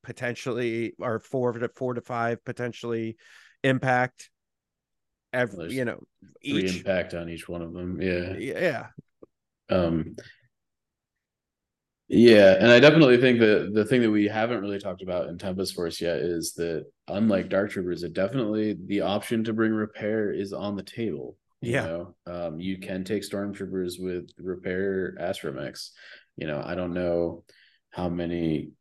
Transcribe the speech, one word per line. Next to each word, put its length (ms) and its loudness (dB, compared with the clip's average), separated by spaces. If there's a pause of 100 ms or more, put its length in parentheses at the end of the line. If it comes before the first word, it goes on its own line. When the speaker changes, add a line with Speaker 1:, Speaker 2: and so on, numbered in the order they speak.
Speaker 1:
potentially, 960 -6
or 200 -4
four 340 -4
to, 180 -6
four 240 -6
to 80 -8
five 420 -4
potentially 720 -6 (480)
impact 640 0 (1040)
ev-, 200 -2
Speaker 2:
There's 200 -10
Speaker 1:
you 140 -2
know, 160 -6 (440)
Speaker 2:
three 200 0
Speaker 1:
each. 100 -2
Speaker 2:
impact 380 -2
on 160 -8
each 180 -12
one 140 -8
of 100 -10
them. 300 -6
Yeah. 340 -2
Speaker 1:
Yeah. 520 -4 (840)
Speaker 2:
Um, 460 0 (1900)
yeah, 500 10
and 120 8
I 100 12
definitely 380 10
think 200 6
that 340 6
the 120 4
thing 180 2
that 80 4
we 160 2
haven't 340 -2
really 200 -6
talked 200 -8
about 280 -4
in 100 -10
Tempest 360 -4
Force 260 -6
yet 180 -2
is 360 -4
that, 300 -4 (220)
unlike 420 0
Dark 220 0
Troopers, 320 -6
it 100 -8
definitely, 720 -2
the 180 -2
option 420 -2
to 80 -4
bring 200 0
repair 600 -4
is 200 -6
on 240 -6
the 60 -8
table. 560 -8 (240)
You 100 -4
Speaker 1:
Yeah. 100 -2
Speaker 2:
know, 340 -8 (100)
um, 320 -8
you 200 -6
can 260 -8
take 180 -4
Stormtroopers 800 -8
with 360 -8
repair 840 -4
astromechs. 680 -8 (460)
You 100 -8
know, 180 -6
I 100 -8
don't 200 -6
know 500 -2 (460)
how 180 -6
many 640 -4 (100)